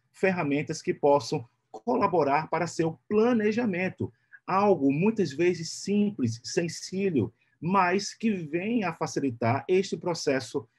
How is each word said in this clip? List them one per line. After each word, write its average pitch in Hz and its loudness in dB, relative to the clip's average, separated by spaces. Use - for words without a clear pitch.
ferramentas 156 -2
que - -4
possam 143 2
colaborar 160 0
para 170 -2
seu 165 -4
planejamento. 208 0
Algo 170 4
muitas 185 0
vezes 170 0
simples, 196 -2
sensível, 175 -2
mas 185 2
que 220 -2
vem 185 -2
a 165 -2
facilitar 131 -2
este 190 0
processo, 143 -4